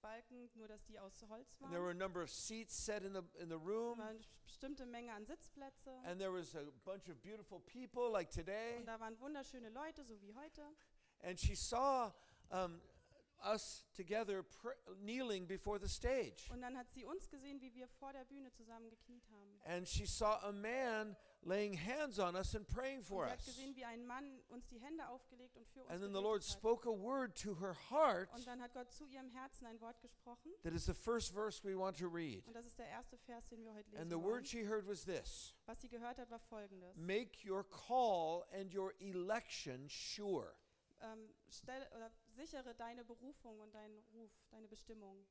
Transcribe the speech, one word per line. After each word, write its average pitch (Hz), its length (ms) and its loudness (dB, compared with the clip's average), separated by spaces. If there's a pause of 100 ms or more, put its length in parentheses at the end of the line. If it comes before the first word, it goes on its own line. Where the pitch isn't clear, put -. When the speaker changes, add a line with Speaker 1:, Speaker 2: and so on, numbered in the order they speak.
Speaker 1:
Balken, 233 540 -10
nur 220 120 -12
dass 214 180 -12
die 214 140 -12
aus 196 300 -10
Holz 226 320 -12
Speaker 2:
And - 100 -6
there 175 100 2
were 180 80 2
Speaker 1:
waren. 175 120 0
Speaker 2:
a - 20 2
number 185 200 0
of 147 80 -4
seats 226 420 -2 (120)
set 208 180 2
in 196 100 -2
the, 190 80 0 (180)
in 170 100 -4
the 165 80 0
Speaker 1:
Da 156 60 -6
Speaker 2:
room. 226 360 2
Speaker 1:
war 214 80 -4
eine 220 120 -6 (240)
bestimmte 269 440 -6
Menge 240 260 -6
an 208 120 -6
Sitzplätze. 269 640 -12 (120)
Speaker 2:
And 180 160 -4
there 190 140 2
was 170 220 -2
a 147 80 -2 (200)
bunch 190 260 -6
of 139 120 -10
beautiful 202 400 -10
people 247 500 0
like 190 200 4
today. 214 480 0
Speaker 1:
Und 233 80 -6
da 226 120 -4
waren 220 200 -6
wunderschöne 262 500 -6
Leute, 302 340 -8
so 226 160 -12
wie 202 140 -14
heute. 294 300 -12 (580)
Speaker 2:
And 180 180 -2
she - 160 6
saw, 247 560 6 (380)
um, 175 320 0 (600)
us 208 400 2 (120)
together 196 480 2
pr-, - 320 -8 (240)
kneeling 208 480 0
before 202 320 0
the 202 80 0
stage. 240 640 4
Speaker 1:
Und 247 100 -4
dann 254 160 -4
hat 247 140 -8
sie 247 140 -10
uns 381 240 -4
gesehen, 277 320 -8
wie 254 120 -12
wir 254 140 -12
vor 277 260 -12
der 269 120 -8
Bühne 269 260 -14
zusammen 226 380 -16
gekniet 240 400 -20
haben. 202 340 -20
Speaker 2:
And 180 240 -2
she - 180 2
saw 214 380 6
a 202 80 0
man 214 640 2 (280)
laying 202 320 6
hands 226 440 2
on 180 160 8
us 190 180 4
and 208 140 0
praying 262 340 2
for 180 220 2
Speaker 1:
Und 123 60 6
sie - 20 2
hat 247 80 -2
Speaker 2:
us. - 80 -4
Speaker 1:
gesehen, 269 280 -4
wie 254 80 -8
ein 233 220 -4
Mann 262 440 -6
uns 247 180 -10
die 233 120 -10
Hände 294 300 -6
aufgelegt 254 480 -14
und 233 120 -18
für 262 120 -16
uns - 80 -12
Speaker 2:
And 175 140 -2
then 202 100 0
the 196 60 4
Speaker 1:
gebetet 196 40 2
Speaker 2:
Lord 208 200 6
Speaker 1:
hat. - 80 0
Speaker 2:
spoke 233 360 6
a 233 40 6
word 226 500 2
to 196 180 0
her 185 160 2 (140)
heart 233 460 8
Speaker 1:
Und 240 100 -6
dann 247 160 -6
hat 240 140 -8
Gott 247 160 -6
zu 302 160 -10
ihrem 262 240 -10
Herzen 262 340 -10
ein 226 160 -10
Wort 233 200 -12
gesprochen. 240 500 -16 (100)
Speaker 2:
that 165 120 -2
is 165 120 2
the 185 80 4
first 226 400 2
verse 208 300 -2
we 196 120 0
want 190 220 2
to 175 100 2
read. 165 380 -2
Speaker 1:
Und 233 80 -12
das 233 140 -10
ist 233 100 -14
der 233 120 -8
erste 247 280 -8
Vers, 233 320 -12
den 226 140 -12
wir 220 100 -12
heute 214 140 -12
Speaker 2:
And 208 80 -18
Speaker 1:
lesen 165 140 -4
Speaker 2:
the 170 80 0
Speaker 1:
wollen. 165 80 0 (100)
Speaker 2:
word 226 120 -2
she 220 200 0
heard 208 200 2
was 196 160 -2
this: - 520 -2 (100)
Speaker 1:
Was - 160 -10
sie 240 80 -10
gehört 240 300 -4
hat, 240 100 -8
war 233 120 -8
folgendes. 196 540 -10
Speaker 2:
"Make 190 360 4 (120)
your 190 200 2
call 180 880 6
and 196 220 -2
your 190 260 2
election 180 880 0
sure." 185 640 0 (500)
Speaker 1:
Ähm, 220 300 -10 (160)
stell, 254 320 -6 (140)
oder 226 160 -10 (240)
sichere 262 400 -8
deine 233 280 -8
Berufung 233 560 -12
und 214 140 -16
deinen 214 240 -14 (160)
Ruf, 226 160 -16 (220)
deine 220 160 -16
Bestimmung. 208 640 -14